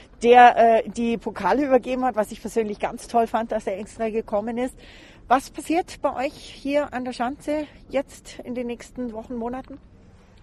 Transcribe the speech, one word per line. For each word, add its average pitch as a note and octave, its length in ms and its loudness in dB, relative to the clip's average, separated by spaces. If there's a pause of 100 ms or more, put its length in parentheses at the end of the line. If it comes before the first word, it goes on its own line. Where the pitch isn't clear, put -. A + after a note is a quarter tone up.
(240)
der, A#3 600 8
äh, A3 40 -12
die A#3 280 -2
Pokale G3+ 480 -2
übergeben B3+ 400 0
hat, A#3+ 100 -2
was G#3+ 160 -2
ich A3+ 100 -16
persönlich G#3 380 -4
ganz - 280 -8
toll A#3 200 0
fand, A3+ 240 -4
dass A3+ 160 -4
er G3 120 -4
extra A3+ 300 -8
gekommen A3 480 -6
ist. B3+ 180 -6 (520)
Was C4 220 2
passiert - 520 -6
bei C4+ 240 -4
euch D4 80 -8
hier - 600 -6
an B3 100 -6
der B3 100 -8
Schanze D4 520 -6 (240)
jetzt - 540 -8
in B3 120 -10
den A#3+ 120 -6
nächsten A#3+ 440 -10
Wochen, A3+ 240 -12
Monaten? A#3+ 440 -10 (640)